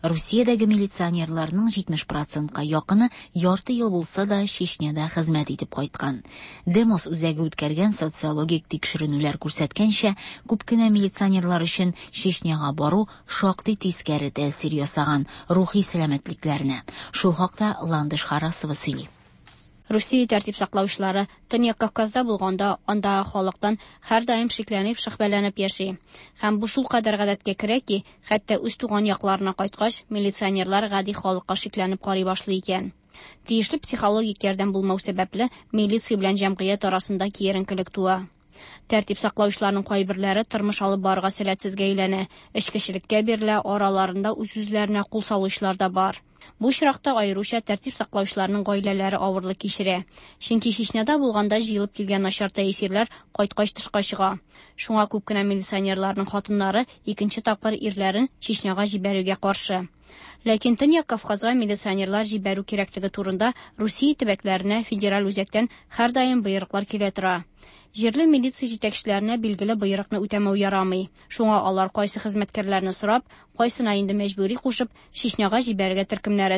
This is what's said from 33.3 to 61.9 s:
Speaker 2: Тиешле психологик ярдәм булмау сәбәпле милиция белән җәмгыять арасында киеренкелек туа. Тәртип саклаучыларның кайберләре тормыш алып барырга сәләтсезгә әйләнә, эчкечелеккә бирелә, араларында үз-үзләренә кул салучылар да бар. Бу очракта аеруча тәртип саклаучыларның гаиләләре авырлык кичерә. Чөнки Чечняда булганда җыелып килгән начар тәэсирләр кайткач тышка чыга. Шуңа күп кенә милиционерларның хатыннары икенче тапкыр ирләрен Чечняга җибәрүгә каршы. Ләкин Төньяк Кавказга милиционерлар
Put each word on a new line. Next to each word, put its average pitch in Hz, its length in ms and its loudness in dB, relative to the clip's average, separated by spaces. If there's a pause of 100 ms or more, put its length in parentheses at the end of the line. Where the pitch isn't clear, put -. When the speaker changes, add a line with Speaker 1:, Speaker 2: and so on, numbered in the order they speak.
Speaker 2:
Тиешле 226 320 0
психологик 214 640 0
ярдәм 196 320 0
булмау 190 240 0
сәбәпле 190 480 -2 (240)
милиция 214 460 0
белән 196 180 2
җәмгыять 196 480 0
арасында 190 480 0
киеренкелек 190 580 -2
туа. 185 360 0 (640)
Тәртип 208 320 0
саклаучыларның 202 640 2
кайберләре 196 560 0
тормыш 208 380 -2
алып 196 180 2
барырга 190 320 2
сәләтсезгә 196 600 -2
әйләнә, 190 340 0 (260)
эчкечелеккә 214 680 0
бирелә, 214 400 2
араларында 196 720 0
үз-үзләренә 208 720 -2
кул 214 160 -2
салучылар 190 540 0
да 190 100 0
бар. 185 320 0 (400)
Бу 226 100 2
очракта 277 500 2
аеруча 208 400 0
тәртип 214 380 -4
саклаучыларның 196 680 -2
гаиләләре 196 560 0
авырлык 190 400 -2
кичерә. 190 460 -2 (340)
Чөнки 226 320 0
Чечняда 226 480 0
булганда 208 400 2
җыелып 208 320 -2
килгән 196 320 -2
начар 190 260 -2
тәэсирләр 196 600 0 (240)
кайткач 208 400 0
тышка - 260 -2
чыга. 190 380 0 (380)
Шуңа 214 340 2
күп 208 160 -4
кенә 202 160 0
милиционерларның 196 880 -2
хатыннары 202 540 0 (200)
икенче 208 360 -2
тапкыр 220 340 0
ирләрен 202 540 0 (100)
Чечняга 202 480 -2
җибәрүгә 190 540 0
каршы. 190 460 -2 (580)
Ләкин 226 340 4
Төньяк 311 260 6
Кавказга 226 480 -2
милиционерлар 202 720 0